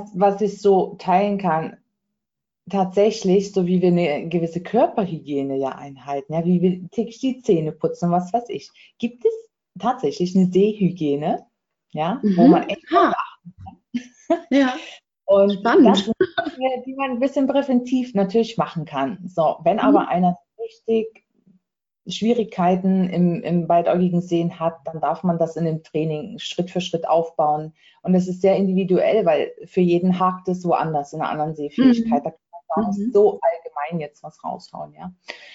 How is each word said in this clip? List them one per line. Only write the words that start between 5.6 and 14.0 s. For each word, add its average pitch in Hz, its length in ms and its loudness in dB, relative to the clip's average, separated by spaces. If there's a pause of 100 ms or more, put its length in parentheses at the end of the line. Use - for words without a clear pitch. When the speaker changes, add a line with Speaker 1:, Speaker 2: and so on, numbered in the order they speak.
Speaker 1:
einhalten, 139 580 -10
ja, 165 120 -2
wie 180 160 2
wir 180 300 -2
täglich - 280 -8
die 262 220 -4
Zähne 156 320 0
putzen, - 360 -4
was 180 220 0
weiß 240 160 -4
ich, - 220 -12 (300)
gibt 233 260 -6
es 453 80 2 (460)
tatsächlich 180 560 -4
eine 190 160 4
Sehhygiene, 180 960 0 (460)
ja, 170 320 -4
wo 196 220 4
Speaker 2:
Mhm. 285 60 10
Speaker 1:
man - 180 4
echt - 220 -8
Speaker 2:
Ah. 349 200 4
Speaker 1:
drauf - 40 -2
achten - 380 -12 (100)
kann. - 880 -8